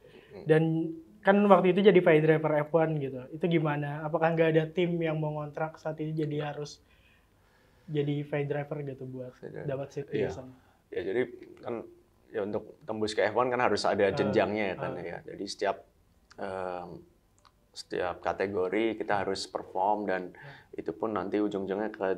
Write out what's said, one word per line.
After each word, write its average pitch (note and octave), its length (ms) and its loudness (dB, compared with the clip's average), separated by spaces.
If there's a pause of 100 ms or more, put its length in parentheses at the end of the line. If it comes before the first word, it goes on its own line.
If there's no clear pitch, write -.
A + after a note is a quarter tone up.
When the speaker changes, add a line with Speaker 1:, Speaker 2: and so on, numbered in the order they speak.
(320)
Speaker 1:
Hmm. G3 160 -14
Speaker 2:
Dan D#3 160 6 (560)
kan G3 240 6
waktu F#3 320 6
itu G3 80 4
jadi F#3 160 8
pay D#3+ 240 6
driver D#3 320 4
F D3 160 0
one D#3+ 320 2
gitu. C3 160 -6 (160)
Itu E3+ 160 -2
gimana? D3 560 0
Apakah D#3+ 240 2
nggak E3 160 4
ada D#3+ 160 4
tim F3 320 0
yang D#3+ 240 0
mau D3+ 160 -2
ngontrak D3+ 400 -6
saat D#3 240 -8
itu D#3 160 -4
jadi D3 400 -4
harus D3 240 -10 (1080)
jadi D3 380 -2
pay C#3+ 240 -2
driver C#3+ 320 -6
gitu C#3 260 -10
buat B2+ 300 -12
Speaker 1:
Pay - 160 -16
driver. - 160 -10
Speaker 2:
dapat C3+ 240 -4
seat C#3+ 180 -10
Speaker 1:
Iya. A2 140 -2
Speaker 2:
di - 80 -2
sana? B2+ 220 -14 (340)
Speaker 1:
Ya, - 160 -8
jadi G2+ 180 0 (380)
kan - 160 -8 (520)
ya G#2+ 140 -4
untuk G#2 400 -6
tembus A2 300 -4
ke - 100 0
F G2+ 140 2
one B2 160 4
kan B2 80 0
harus G#2+ 240 2
ada G2+ 180 2
Speaker 2:
Eh, G2 120 4
Speaker 1:
jenjangnya G2+ 520 2
ya F#2 120 -4
kan F2+ 180 -6
Speaker 2:
eh. F2 100 -8
Speaker 1:
ya. F2 160 -8
Jadi F2+ 240 -12
setiap, G2 320 -2 (600)
em, F#2 520 -8 (800)
setiap - 520 -6
kategori G2 760 -2
kita G2+ 260 -2
harus F#2+ 240 -4
perform G#2 600 -4
dan F#2 240 -2
Speaker 2:
Eh. - 480 -20
Speaker 1:
itu - 160 -6
pun A2 160 -4
nanti G2+ 280 -2
ujung-ujungnya G2+ 520 -2
ke G2+ 160 -4 (120)